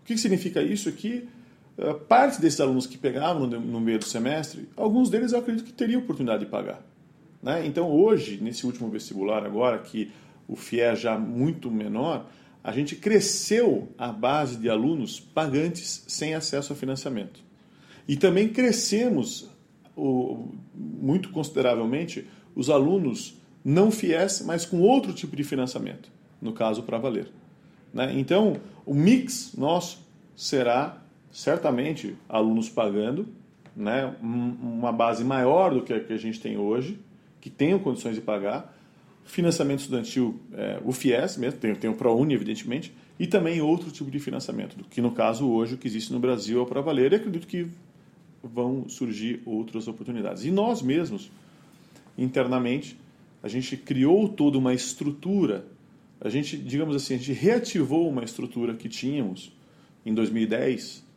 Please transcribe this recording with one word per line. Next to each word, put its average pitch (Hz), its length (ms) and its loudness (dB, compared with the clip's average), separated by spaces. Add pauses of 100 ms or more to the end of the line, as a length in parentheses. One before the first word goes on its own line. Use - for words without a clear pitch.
O - 40 -20
que 233 120 -4
significa 190 440 0
isso? 208 280 0
É - 20 -2
que, 240 360 -6 (500)
eh, 151 160 -2
parte 247 480 4
desses 156 180 2
alunos 131 280 2
que - 100 -16
pegavam 143 480 0
no, 117 140 -4
no 117 200 -4
meio 113 200 0
do 104 60 -6
semestre, 143 720 -4
alguns 233 320 4
deles 233 260 6
eu 240 60 4
acredito 233 240 -2
que - 80 -16
teriam 247 300 2
oportunidade 113 440 0
de - 40 -16
pagar, 101 340 -6 (600)
né? 156 200 0
Então 160 280 0
hoje, 147 500 6
nesse 117 240 -6
último 120 240 -4
vestibular 104 560 -2
agora, 110 320 0
que - 340 -8 (360)
o - 80 -8
fies 117 440 0
já 117 160 0
muito 120 540 -2
menor, 110 580 -4 (360)
a - 80 -6
gente 143 240 -2
cresceu 208 920 2 (120)
a 123 120 -4
base 123 460 0
de 110 100 -2
alunos 117 520 0
pagantes 156 880 -2
sem 156 260 -4
acesso 147 400 -4
a - 20 -6
financiamento. 131 640 -6 (680)
E 143 100 0
também 190 320 6
crescemos 220 1000 2 (480)
o, 127 540 -2 (240)
muito - 560 -2
consideravelmente 131 1000 0 (280)
os 131 160 -2
alunos 143 680 2 (260)
não 190 280 6
fies, 185 500 0
mas 165 240 -2
com 175 140 -2
outro 208 340 6
tipo 151 220 -8
de 143 80 -2
financiamento, 127 680 -4 (320)
no 110 120 -6
caso, 110 300 0
pra 120 140 -4
valer, 113 300 -2 (680)
né? 131 240 -2
Então, 165 380 4 (300)
o - 80 -4
mix 175 640 4
nosso 165 440 -2 (340)
será, 131 720 0 (260)
certamente, 143 840 -2 (120)
alunos 113 420 2
pagando, 113 580 -2 (480)
né? 127 480 -2
Um, 120 540 -4
uma 120 160 -2
base 117 320 2
maior 139 480 4
do 123 100 2
que 123 100 -4
a 110 60 0
que 113 140 -6
a 113 40 -2
gente 113 220 -6
tem 110 180 -6
hoje, 123 420 -2 (420)
que - 80 -14
tenham 170 300 2
condições 120 360 -4
de 110 60 -6
pagar, 107 520 -4 (520)
financiamento 160 560 0
estudantil, 120 580 -2 (140)
é, 101 300 -6
o 131 100 -2
fies 131 420 2
mesmo, 123 240 -4
tem, 107 160 0
tem 113 140 -2
o 110 60 0
prouni, 123 380 4
evidentemente, 110 600 -4 (260)
e 175 80 -2
também 170 340 2
outro 165 300 0
tipo 139 180 -8
de 143 100 -6
financiamento, 120 580 -8
do - 80 -16
que, - 160 -6
no 120 100 2
caso, 113 360 0
hoje, 117 280 2
o - 20 -16
que 127 100 -10
existe 110 260 -6
no 123 60 -2
Brasil 120 400 0
é - 20 2
o 123 40 0
Pra 123 140 -4
Valer, 139 320 2
e 190 60 8
acredito 196 280 -4
que 175 220 -6 (720)
vão 123 460 -4
surgir 113 580 -4
outras 110 420 -4
oportunidades. 107 580 -6
E 147 40 0
nós 208 320 2
mesmos, 131 480 -2 (880)
internamente, 127 800 0 (440)
a - 60 -10
gente 127 300 -6
criou 160 500 4
toda 147 300 2
uma 127 160 2
estrutura, 147 920 -2 (540)
a - 80 -6
gente, 143 300 -2
digamos 143 360 -2
assim, 135 200 -2
a 127 40 -2
gente 127 140 -6
reativou 165 800 2
uma 131 160 -2
estrutura 117 480 -6
que 113 160 -10
tínhamos 120 640 -6 (500)
em 110 80 -2
dois 110 160 2
mil 113 140 0
e - 20 4
dez 117 600 -2 (120)